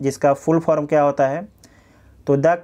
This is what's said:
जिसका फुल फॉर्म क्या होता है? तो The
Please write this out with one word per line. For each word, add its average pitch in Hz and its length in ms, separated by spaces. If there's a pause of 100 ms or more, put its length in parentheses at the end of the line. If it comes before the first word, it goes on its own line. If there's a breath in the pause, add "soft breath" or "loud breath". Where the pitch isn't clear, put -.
जिसका 139 300
फुल 160 280
फॉर्म 156 260
क्या 147 160
होता 139 240
है? 165 220 (800 soft breath)
तो 139 100
The 160 280